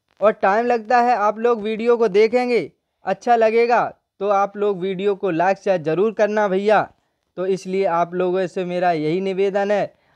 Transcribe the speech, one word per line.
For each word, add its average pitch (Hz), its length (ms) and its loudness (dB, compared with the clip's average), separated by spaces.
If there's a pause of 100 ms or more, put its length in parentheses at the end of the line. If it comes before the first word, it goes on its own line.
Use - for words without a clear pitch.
(220)
और 208 120 4
टाइम 214 320 0
लगता 240 360 0
है, 240 140 2
आप 208 240 0
लोग 233 220 0
वीडियो 220 360 0
को 226 120 2
देखेंगे, 220 640 0 (340)
अच्छा 196 300 0
लगेगा 226 480 2 (360)
तो 196 100 -2
आप 202 280 0
लोग 202 220 -2
वीडियो 190 360 -2
को 190 160 -4
लाइक 180 260 0
शेयर 185 260 -2
ज़रूर 170 300 0
करना 214 340 0
भैया। 196 340 2 (560)
तो 180 100 -6
इसलिए 190 400 -2
आप 170 260 0
लोगों 180 340 -2
से 180 180 -6
मेरा 175 280 0
यही 160 280 -2
निवेदन 196 500 -2
है। 196 220 -2 (220)